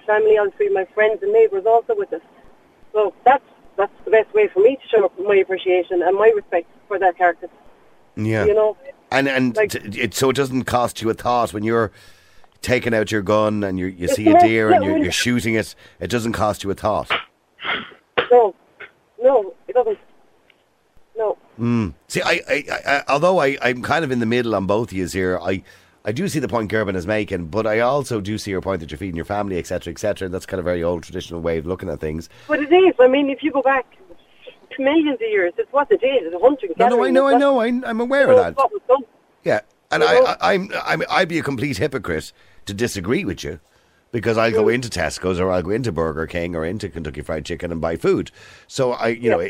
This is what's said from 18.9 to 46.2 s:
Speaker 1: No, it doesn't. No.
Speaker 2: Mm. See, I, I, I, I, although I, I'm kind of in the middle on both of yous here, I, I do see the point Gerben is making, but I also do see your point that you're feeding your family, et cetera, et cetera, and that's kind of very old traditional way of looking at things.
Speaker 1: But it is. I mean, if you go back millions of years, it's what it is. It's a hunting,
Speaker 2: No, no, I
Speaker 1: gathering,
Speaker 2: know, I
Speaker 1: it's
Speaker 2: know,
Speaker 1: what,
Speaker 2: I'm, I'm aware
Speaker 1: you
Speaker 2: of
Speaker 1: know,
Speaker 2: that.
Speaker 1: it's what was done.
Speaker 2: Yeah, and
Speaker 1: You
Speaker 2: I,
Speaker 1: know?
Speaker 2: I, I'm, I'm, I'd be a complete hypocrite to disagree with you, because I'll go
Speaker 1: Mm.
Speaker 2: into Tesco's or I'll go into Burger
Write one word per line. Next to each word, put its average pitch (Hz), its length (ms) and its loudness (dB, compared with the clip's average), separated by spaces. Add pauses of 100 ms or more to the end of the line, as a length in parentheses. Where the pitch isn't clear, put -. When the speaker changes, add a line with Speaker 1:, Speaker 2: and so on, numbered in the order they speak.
Speaker 1:
No, 240 320 2 (140)
it - 60 -12
doesn't. 226 240 0 (1200)
No. 214 200 -2 (220)
Speaker 2:
Mm. 113 340 0 (140)
See, 90 140 -6
I, 170 100 -2
I, 170 180 -2
I, 143 140 -2 (240)
I, 143 200 0
although 165 320 2
I, 139 220 0
I'm 123 200 0
kind 156 220 -2
of 131 80 -4
in 123 80 0
the 117 60 0
middle 117 300 0
on 95 120 -2
both 107 240 0
of 92 60 -6
yous 90 160 -4
here, 92 280 0
I, 92 220 -4 (400)
I 107 80 -4
do 170 160 -4
see 151 120 -2
the 123 100 -4
point 113 220 -2
Gerben 101 240 -2
is 87 120 -4
making, 101 400 -4
but 104 180 -2
I 110 140 0
also 123 400 -2
do 104 180 -6
see 101 140 -8
your 92 100 -4
point 95 200 -4
that 78 100 -12
you're 76 60 -10
feeding 90 180 -8
your 80 100 -6
family, 101 320 -4
et 82 80 -6
cetera, 87 260 -8
et 82 80 -14
cetera, 98 260 -4
and 90 80 -8
that's 92 120 -8
kind 95 140 -6
of 82 60 -6
very 87 180 -2
old 85 200 -2
traditional 85 380 -10
way 82 160 -2
of 76 80 -6
looking 90 240 -6
at 76 100 -8
things. 78 300 -8 (180)
Speaker 1:
But 302 140 0
it 294 120 2
is. 370 260 6
I 254 80 8
mean, 269 220 2
if 269 120 -6
you 285 100 -2
go 262 100 0
back 262 240 0 (920)
millions 294 440 2
of - 80 -
years, 202 280 0
it's 220 140 -4
what 277 180 0
it 208 140 2
is. 277 220 2
It's 170 100 -6
a 170 40 -6
hunting, 285 380 2
Speaker 2:
No, 240 120 4
no, 240 60 4
I - 20 4 (120)
Speaker 1:
gathering, 254 40 2
Speaker 2:
know, 269 140 4
I 277 40 4
Speaker 1:
it's 269 80 6
Speaker 2:
know, 277 140 4
Speaker 1:
what, 233 140 2
Speaker 2:
I'm, 247 180 -2
I'm 233 160 -4
aware 269 240 2
Speaker 1:
you 262 60 4
Speaker 2:
of - 40 8
Speaker 1:
know, - 80 6
Speaker 2:
that. 170 60 0
Speaker 1:
it's - 80 -6
what 269 160 2
was 403 160 -8
done. 269 140 4 (420)
Speaker 2:
Yeah, 117 160 2 (280)
and 156 140 2
Speaker 1:
You 160 60 4
Speaker 2:
I, 165 100 4
Speaker 1:
know? - 60 6 (160)
Speaker 2:
I, 185 120 2
I'm, 190 160 -2 (140)
I'm, 160 260 -2
I'd 165 200 0
be 165 100 -2
a 135 40 -6
complete 139 340 -4
hypocrite 92 560 -4 (320)
to 101 80 -8
disagree 110 500 -2
with 92 200 -6
you, 78 180 -10 (500)
because 110 260 -2
I'll 113 140 2
go 110 140 2
Speaker 1:
Mm. 113 100 2
Speaker 2:
into 123 140 -6
Tesco's 87 500 -4
or 92 120 0
I'll 90 120 0
go 82 80 -8
into 113 200 -2
Burger 80 360 -4